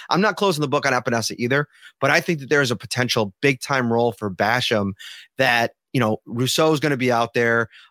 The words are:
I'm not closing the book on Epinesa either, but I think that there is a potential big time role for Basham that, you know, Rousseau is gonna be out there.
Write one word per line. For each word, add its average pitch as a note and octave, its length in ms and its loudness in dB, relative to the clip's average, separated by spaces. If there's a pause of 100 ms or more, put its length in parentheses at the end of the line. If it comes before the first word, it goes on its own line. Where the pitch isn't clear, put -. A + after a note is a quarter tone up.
(100)
I'm D#3+ 100 2
not G#3 160 0
closing F#3 240 0
the D3 80 -2
book C#3+ 160 -2
on C3+ 80 2
Epinesa A#2+ 460 -2
either, C3+ 300 0 (340)
but C#3 80 2
I D#3+ 100 4
think D#3+ 200 -2
that C3+ 100 -6
there D3 100 4
is B2+ 100 2
a A#2 60 -2
potential A#2 640 -2
big C#3 220 0
time C3 280 0
role A#2 220 2
for G#2+ 180 -6
Basham G#2 640 0 (460)
that, A#2+ 340 2 (220)
you C3+ 60 2
know, G#2+ 260 0
Rousseau C#3+ 480 0
is C#3 60 -2
gonna C#3+ 180 0
be B2 120 0
out A#2+ 220 0
there. A#2 380 0 (200)